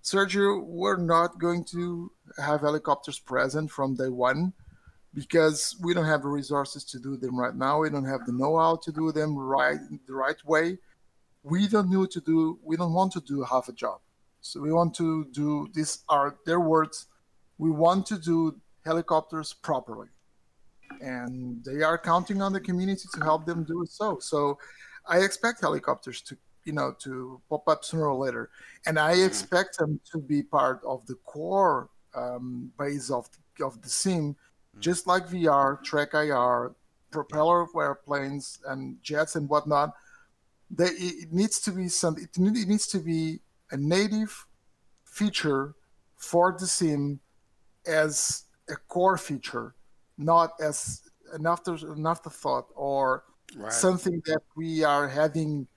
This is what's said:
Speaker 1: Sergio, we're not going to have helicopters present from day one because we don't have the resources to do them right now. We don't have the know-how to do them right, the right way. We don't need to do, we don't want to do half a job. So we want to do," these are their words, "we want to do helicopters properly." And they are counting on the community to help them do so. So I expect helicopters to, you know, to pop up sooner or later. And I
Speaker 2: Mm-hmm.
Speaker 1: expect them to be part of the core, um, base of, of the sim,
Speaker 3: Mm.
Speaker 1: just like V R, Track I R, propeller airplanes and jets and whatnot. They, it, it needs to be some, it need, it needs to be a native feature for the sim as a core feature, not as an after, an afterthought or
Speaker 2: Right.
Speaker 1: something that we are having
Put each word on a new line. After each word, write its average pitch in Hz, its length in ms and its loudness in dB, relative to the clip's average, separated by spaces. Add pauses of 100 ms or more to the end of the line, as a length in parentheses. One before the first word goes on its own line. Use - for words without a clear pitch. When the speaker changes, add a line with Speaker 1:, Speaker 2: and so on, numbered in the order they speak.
Speaker 1:
Sergio, 196 600 2
we're 180 320 0
not 170 420 2
going 175 260 0
to 175 460 -6 (260)
have 147 240 0
helicopters 147 580 0
present 135 520 -2
from 135 240 -2
day 131 140 -2
one 131 420 0 (640)
because 156 680 2
we 170 120 0
don't 170 120 2
have 151 180 2
the 143 40 -4
resources 143 580 -2
to 127 140 -12
do 135 160 -8
them 123 240 -4
right 123 160 -2
now. 135 240 2
We 156 120 2
don't 143 140 -2
have 131 200 -4
the 123 80 -4
know-how 160 440 2
to 165 140 -8
do 156 220 -2
them 151 240 0
right, 139 420 0 (280)
the 131 60 -14
right 135 300 -4
way. 165 360 2 (640)
We 180 240 2
don't 202 220 4
need 190 220 4
to 170 100 -6
do, 160 420 2
we 160 120 -2
don't 165 180 0
want 185 200 2
to 170 80 -6
do 143 220 -4
half 127 260 0
a - 20 -14
job. 113 300 -6 (400)
So - 180 -12
we 151 140 0
want 170 220 4
to 160 360 -2
do," 147 420 -2
these 156 260 -4 (100)
are 143 260 2 (100)
their 170 140 2
words, 160 460 0 (520)
"we 160 120 0
want 170 380 4
to 208 100 -4
do 165 420 0 (240)
helicopters 160 680 -2
properly." 120 560 -6 (920)
And 123 640 -10
they 139 180 -4
are 165 160 4
counting 180 440 2
on 196 100 0
the 196 80 -2
community 185 540 -2
to - 80 -10
help 156 240 2
them 165 180 -2
do 165 260 -4
so. 202 300 -4
So 143 380 0 (500)
I 175 120 4
expect 233 420 0
helicopters 139 640 -2
to, - 140 -16 (280)
you 156 80 -6
know, 135 260 -2
to 131 500 -12
pop 151 180 -2
up 156 160 2
sooner 160 240 -2
or 139 80 2 (100)
later. 117 240 -6 (360)
And 160 140 0
I 156 140 4
Speaker 2:
Mm-hmm. 185 120 6
Speaker 1:
expect 185 520 0
them 151 220 -2 (120)
to 165 60 -8
be 143 260 -2
part 131 420 0
of 131 220 -6
the 127 80 -12 (100)
core, 165 640 2 (260)
um, 123 600 -8
base 143 320 -4
of, 123 200 -4 (320)
of 131 200 -6
the 123 80 -16
sim, 156 460 0 (400)
Speaker 3:
Mm. 101 40 -20
Speaker 1:
just 175 280 -2
like 180 200 2
V 170 200 0
R, 139 360 4
Track 147 320 0
I 151 160 4
R, 123 420 2 (380)
propeller 160 540 2 (140)
airplanes 143 840 -4
and 135 380 -10
jets 151 320 -2
and 147 140 -2
whatnot. 147 440 2 (800)
They, 170 140 2
it, 175 380 -4
it 160 100 -10
needs 202 280 0
to 208 100 -4
be 180 160 -4
some, 165 300 0
it 175 200 -10
need, 208 200 4
it 208 100 -2
needs 214 200 2
to 190 120 -4
be 160 400 -2 (320)
a 135 60 -6
native 202 720 0 (580)
feature 151 720 -2 (400)
for 175 420 4
the 180 100 -4
sim 143 520 0 (640)
as 156 600 0 (240)
a 147 60 -8
core 185 420 2
feature, 120 580 -8 (420)
not 160 340 4 (100)
as - 400 -4 (320)
an 156 120 -8
after, 170 280 0
an 156 340 -8
afterthought 143 680 -4
or 139 500 0 (300)
Speaker 2:
Right. 110 160 -10
Speaker 1:
something 180 540 2
that 156 160 0 (140)
we 160 280 -2
are 143 240 4
having 151 680 0